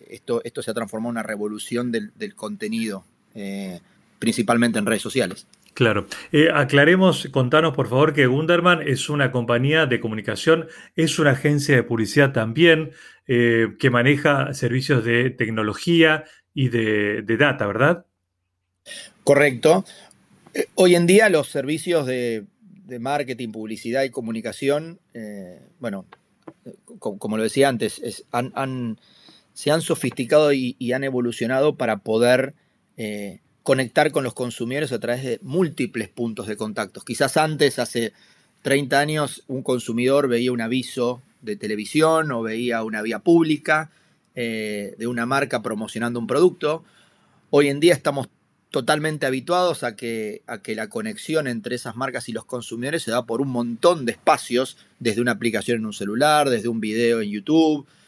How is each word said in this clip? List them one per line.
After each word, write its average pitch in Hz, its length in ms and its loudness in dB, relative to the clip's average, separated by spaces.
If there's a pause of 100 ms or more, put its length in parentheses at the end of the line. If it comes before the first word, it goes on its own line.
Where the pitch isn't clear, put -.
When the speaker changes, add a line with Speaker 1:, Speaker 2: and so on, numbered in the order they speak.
Speaker 1:
esto, 117 340 -4
esto 120 200 -10
se - 80 -8
ha 110 40 -4
transformado 113 360 -6
en 117 80 -6
una 110 40 -6
revolución 107 680 -6
del, 107 240 -6
del 101 180 -12
contenido, 107 680 -8 (300)
eh, 98 460 -10 (380)
principalmente 117 600 0
en 104 80 -2
redes 110 160 0
sociales. 104 440 -4 (280)
Speaker 2:
Claro. 107 320 2 (260)
Eh, 156 200 6
aclaremos, 147 760 4
contanos 143 460 2
por 127 100 0
favor 139 280 4
que 139 120 6
Gunderman 165 640 4
es 131 220 -2
una 139 200 2
compañía 127 540 2
de 123 160 0
comunicación, 110 680 0 (280)
es 160 220 0
una 147 140 6
agencia 143 440 2
de 117 60 6
publicidad 117 500 2
también, 151 600 2 (340)
eh, 117 520 2
que 131 120 4
maneja 135 640 2
servicios 127 500 0
de 120 240 2
tecnología 127 960 2 (300)
y 131 160 0
de, 107 500 0
de 113 160 -2
data, 127 300 2
¿verdad? 135 400 0 (1200)
Speaker 1:
Correcto. 143 600 4 (680)
Eh, - 200 -2
hoy 180 200 6
en 170 120 4
día 208 220 6
los 156 200 2
servicios 151 580 -2
de, 120 380 -2 (420)
de 123 120 -12
marketing, 127 520 -6
publicidad 113 540 -4
y 135 60 -4
comunicación, 135 880 -4 (160)
eh, 101 460 -12 (200)
bueno, 98 260 -8 (580)
eh, 240 100 -18 (240)
co-, 101 200 -8
como 107 180 -6
lo 110 60 -2
decía 135 260 2
antes, 113 300 -4
es, - 340 -12
han, 120 220 -4
han, 127 440 -6 (540)
se - 180 -4
han 160 120 2
sofisticado 147 720 2
y, 127 260 -2
y 120 140 -4
han 135 120 -2
evolucionado 127 720 0
para 110 220 -2
poder, 123 560 2 (420)
eh, 104 440 -10 (220)
conectar 135 500 2
con 147 100 0
los 120 100 -4
consumidores 127 600 -6
a 110 80 -4
través 120 240 -4
de - 180 -4
múltiples 135 640 -4
puntos 113 380 -8
de 107 100 -8
contacto. 107 440 -8
Quizás - 360 -2
antes, 151 440 2
hace 117 320 -4 (500)
treinta 139 380 0
años, 151 480 -4
un 131 160 -8
consumidor 127 640 0
veía 123 240 0
un 120 80 -4
aviso 123 600 -4 (220)
de 104 140 -8
televisión 151 720 0
o 117 120 -4
veía 113 420 -4
una 110 180 -6
vía 110 160 -4
pública, 156 720 2 (460)
eh, 107 640 -6
de 113 100 -6
una 120 180 -4
marca 131 360 -2
promocionando 117 580 -6
un 113 80 -8
producto. 156 560 2 (640)
Hoy 147 180 6
en 143 120 -2
día 160 120 6
estamos 139 360 -2 (420)
totalmente 151 560 -2
habituados 160 560 -2
a 117 140 -6
que, 110 500 -8
a 117 120 -12
que 110 180 -8
la 110 120 -8
conexión 120 600 -4
entre 117 260 -6
esas 117 220 -10
marcas 127 320 -8
y 120 40 -8
los 110 120 -8
consumidores 123 580 -6
se - 80 -8
da 120 160 -2
por 117 140 -4
un 139 80 -2
montón 127 560 0
de 113 80 -2
espacios, 131 640 0 (240)
desde 113 200 -2
una 120 120 0
aplicación 110 460 -2
en 110 80 -6
un 104 60 -8
celular, 139 580 2
desde 113 180 0
un 113 100 -2
video 113 420 0
en 104 100 -4
YouTube, 151 540 2 (240)